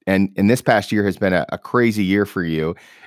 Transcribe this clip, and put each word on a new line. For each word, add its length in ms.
and, 320
and 120
this 120
past 300
year 140
has 120
been 160
a, 160
a 80
crazy 460
year 220
for 180
you. 320